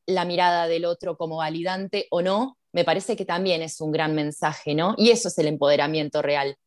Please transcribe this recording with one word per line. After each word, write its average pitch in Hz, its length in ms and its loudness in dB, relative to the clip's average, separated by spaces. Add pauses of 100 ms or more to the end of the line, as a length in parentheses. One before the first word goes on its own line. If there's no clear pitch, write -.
la 180 180 2
mirada 175 420 2
del 165 180 0
otro 170 300 -4
como 160 220 -6
validante 180 720 -4
o 175 140 0
no, 208 340 0 (160)
me 175 100 2
parece 180 320 0
que 196 100 -6
también 180 360 0
es 160 200 -8
un 156 100 -2
gran 156 240 0
mensaje, 151 580 -4
¿no? 170 240 0
Y 233 140 6
eso 220 160 2
es 165 100 -6
el 160 80 2
empoderamiento 147 800 2
real. 139 440 0